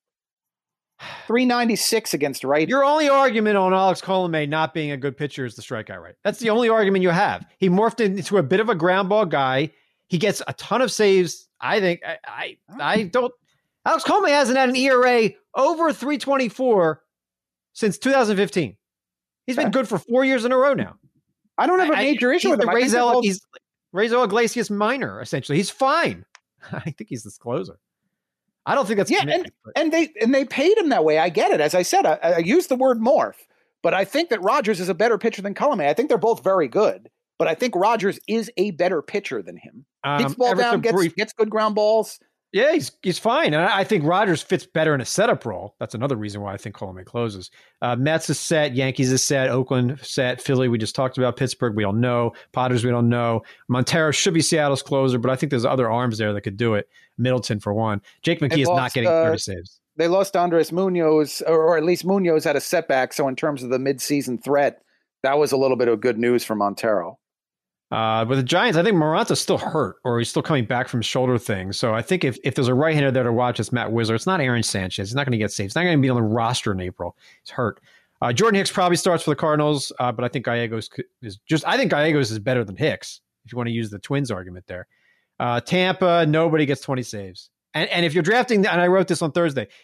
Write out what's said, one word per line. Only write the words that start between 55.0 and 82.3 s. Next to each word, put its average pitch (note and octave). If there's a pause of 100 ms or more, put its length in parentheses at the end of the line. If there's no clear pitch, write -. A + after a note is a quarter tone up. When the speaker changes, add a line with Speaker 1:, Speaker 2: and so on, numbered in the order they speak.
Speaker 2:
but B2
I C3
think C#3+
there's B2
other B2+
arms A#2+
there G#2+
that G#2
could G2+
do A2+
it. G2+ (300)
Middleton, B2
for G#2
one. G#2+ (220)
Jake E3
Speaker 1:
They D3
Speaker 2:
McKee D3+
is C3+
not F3+
Speaker 1:
lost, B2+
Speaker 2:
getting C3
Speaker 1:
uh, E3
Speaker 2:
thirty D#3+
saves. F#2 (160)
Speaker 1:
they D#3+
lost F#3
Andres E3+
Munoz, E3
or, D#3+
or E3
at D3+
least E3+
Munoz F3
had D3+
a C3
setback. C3+
So D3
in C3
terms C#3+
of B2+
the C3
midseason C3+
threat, C#3+ (400)
that C#3
was D3
a C#3
little C3
bit A#2+
of A2+
good A#2
news A#2+
for A2+
Montero. G2+ (680)
Speaker 2:
Uh, A2
but B2+
the C3+
Giants, F3
I E3+
think G#3
Moranta's D#3+
still F3+
hurt, C#3+
or A#2+
he's A#2
still D3+
coming C3
back B2+
from A#2+
shoulder B2+
thing. G2
So A2+
I A2+
think F3+
if, C3
if C3+
there's C3
a B2+
right-hander D3
there B2+
to A#2+
watch, B2
it's -
Matt A2+
Wisler. A2+
It's A2+
not F#3
Aaron B2
Sanchez. G2
He's A#2
not C#3
gonna B2
get G#2+
saves. G2
He's -
not E3
gonna E3+
be C3+
on B2+
the A#2
roster A2+
in F#2
April. F2+ (280)
He's -
hurt. A2+ (420)
Uh, B2
Jordan G3+
Hicks F#3+
probably F3
starts E3+
for -
the C#3+
Cardinals, D3+
uh, B2
but A#2+
I -
think A#2+
Gallegos A#2
c-, - (180)
is G#2 (100)
just, -
I G#3
think C4
Gallegos D3
is A2